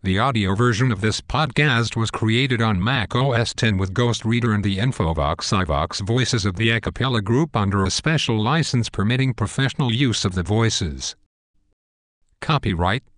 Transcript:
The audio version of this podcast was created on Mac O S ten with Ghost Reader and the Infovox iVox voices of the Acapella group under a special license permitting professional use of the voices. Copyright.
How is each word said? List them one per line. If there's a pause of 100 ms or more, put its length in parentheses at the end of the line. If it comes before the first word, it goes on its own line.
The
audio
version
of
this
podcast
was
created
on
Mac
O
S
ten
with
Ghost
Reader
and
the
Infovox (120)
iVox
voices
of
the
Acapella
group
under
a
special
license
permitting
professional
use
of
the
voices. (1200)
Copyright. (160)